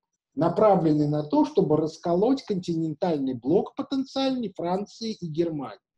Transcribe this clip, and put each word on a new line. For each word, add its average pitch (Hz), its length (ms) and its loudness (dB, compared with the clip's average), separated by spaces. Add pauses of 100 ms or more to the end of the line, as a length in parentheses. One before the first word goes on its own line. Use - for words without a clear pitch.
(340)
направленный 165 720 4
на 147 140 0
то, 285 220 2
чтобы 151 320 2
расколоть 175 680 0
континентальный 160 920 -2
блок 139 420 0
потенциальный 269 760 -4
Франции 190 600 -6
и 180 140 -10
Германии. 151 520 -4 (200)